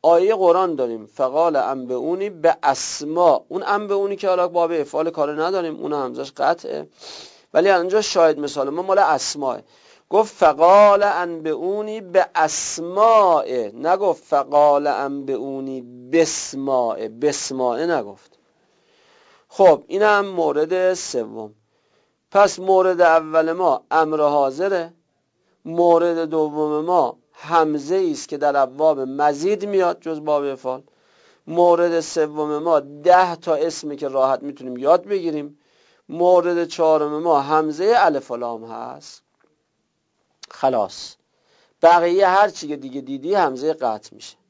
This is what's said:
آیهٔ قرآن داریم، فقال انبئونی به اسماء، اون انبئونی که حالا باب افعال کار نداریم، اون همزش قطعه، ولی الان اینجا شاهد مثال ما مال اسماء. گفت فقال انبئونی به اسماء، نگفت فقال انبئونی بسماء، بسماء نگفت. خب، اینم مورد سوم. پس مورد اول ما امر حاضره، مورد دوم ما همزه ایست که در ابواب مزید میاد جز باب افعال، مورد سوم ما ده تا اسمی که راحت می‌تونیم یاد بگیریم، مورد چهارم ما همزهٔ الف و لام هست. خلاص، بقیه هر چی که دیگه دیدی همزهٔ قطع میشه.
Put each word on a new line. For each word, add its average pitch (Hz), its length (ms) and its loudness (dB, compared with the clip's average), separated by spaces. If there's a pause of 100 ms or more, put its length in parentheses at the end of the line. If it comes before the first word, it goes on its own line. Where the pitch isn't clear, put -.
آیهٔ 185 320 4
قرآن 180 400 2
داریم، 117 320 -6
فقال 143 500 0
انبئونی 135 720 -4
به 165 320 0
اسماء، 151 880 0
اون 185 140 -8
انبئونی 196 540 -2
که 196 120 -4
حالا 180 200 0
باب 170 240 0
افعال 156 380 -4
کار 151 320 -4
نداریم، 175 340 -4
اون 147 160 -8
همزش 135 440 -8
قطعه، 143 520 -4 (680)
ولی 170 140 2
الان 190 120 2
اینجا 185 200 0
شاهد 165 380 2
مثال 143 320 -6
ما 165 120 -6
مال 190 160 0
اسماء. 143 600 -2 (500)
گفت 208 240 0
فقال 196 680 6
انبئونی 175 1000 -4
به 180 340 0
اسماء، 175 1080 2 (300)
نگفت 175 500 -2
فقال 147 600 2
انبئونی 135 960 -6 (300)
بسماء، 135 960 -2
بسماء 127 720 -4
نگفت. 135 600 -6 (1120)
خب، 160 380 4
اینم 202 400 0
مورد 175 680 -2
سوم. 110 600 -8 (760)
پس 202 280 2
مورد 185 420 2
اول 160 520 2
ما 170 380 0
امر 156 300 0
حاضره، 151 720 0 (720)
مورد 170 540 2
دوم 151 680 -2
ما 165 320 0 (160)
همزه 156 640 -2
ایست 180 340 -4
که 147 80 -10
در 143 200 0
ابواب 139 440 0
مزید 147 640 -2
میاد 185 360 -2
جز 160 240 -8
باب 147 200 -2
افعال، 131 380 -8 (640)
مورد 170 540 2
سوم 151 580 -4
ما 160 220 2
ده 170 560 2
تا 165 180 -2
اسمی 151 420 -6
که 143 120 -6
راحت 135 340 0
می‌تونیم 135 340 -12
یاد 160 280 2
بگیریم، 160 540 -6 (500)
مورد 175 560 2
چهارم 156 580 0
ما 165 180 2
همزهٔ 156 560 0
الف 160 340 0
و 120 60 -6
لام 117 280 -8
هست. 120 580 -16 (1300)
خلاص، - 640 -4 (680)
بقیه 175 440 4
هر 196 220 4
چی 156 200 -10
که 147 80 -8
دیگه 135 240 -12
دیدی 135 340 -8
همزهٔ 151 380 -2
قطع 120 420 -6
میشه. - 220 -20 (140)